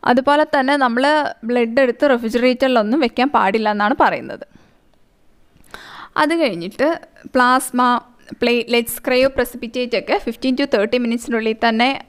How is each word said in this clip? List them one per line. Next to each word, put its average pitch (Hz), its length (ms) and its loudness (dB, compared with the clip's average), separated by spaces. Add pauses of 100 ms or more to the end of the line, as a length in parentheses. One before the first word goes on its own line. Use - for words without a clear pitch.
(120)
അതുപോലെ 285 340 2 (100)
തന്നെ 277 300 2
നമ്മൾ 240 180 0 (460)
ബ്ലഡ് 240 360 0
എടുത്ത് 247 280 0
റെഫ്രിജറേറ്ററിലൊന്നും 240 920 0
വെക്കാൻ 247 320 0
പാടില്ല 214 380 2
എന്നാണ് 208 280 0
പറയുന്നത്. 170 420 -2 (1800)
അത് 302 200 2
കഴിഞ്ഞിട്ട് 202 460 -2 (460)
പ്ലാസ്മ, 247 680 2 (400)
പ്ലേറ്റ്ലെറ്റ്സ്, 233 680 0
ക്രയോപ്രസിപിറ്റേറ്റ് 247 960 -2
ഒക്കെ 285 140 -2 (100)
fifteen 254 340 -2
to 285 140 2
thirty 226 300 0
മിനിറ്റ്സിനുള്ളിൽ 226 520 -2 (100)
തന്നെ 233 240 2 (200)